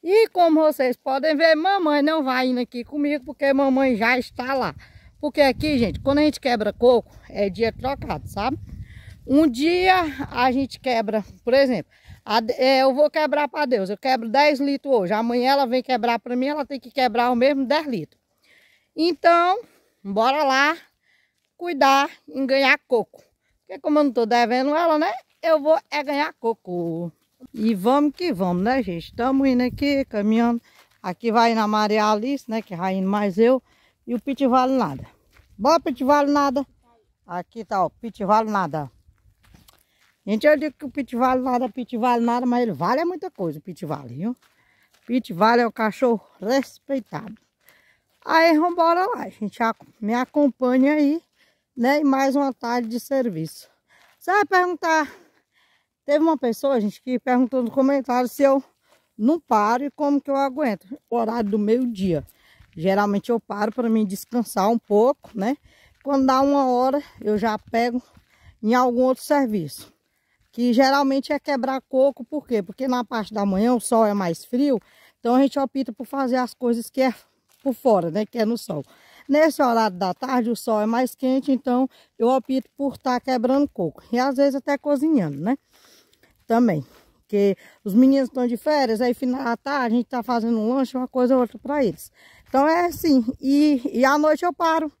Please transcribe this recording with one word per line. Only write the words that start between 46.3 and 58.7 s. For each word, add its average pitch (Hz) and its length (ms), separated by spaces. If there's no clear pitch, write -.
respeitado. 233 960
Aí, 330 340
vambora 349 480
lá, 233 220
gente. - 340
A-, 226 120
me 214 120
acompanha 262 840
aí, 302 280
né? 269 240
E 302 40
mais 269 320
uma 277 160
tarde 240 360
de 233 120
serviço. 208 720
Você - 120
vai 403 140
perguntar, 349 640
teve 294 160
uma 320 140
pessoa, 247 420
gente, 202 220
que 254 160
perguntou 247 440
no 226 80
comentário 262 600
se - 120
eu 269 220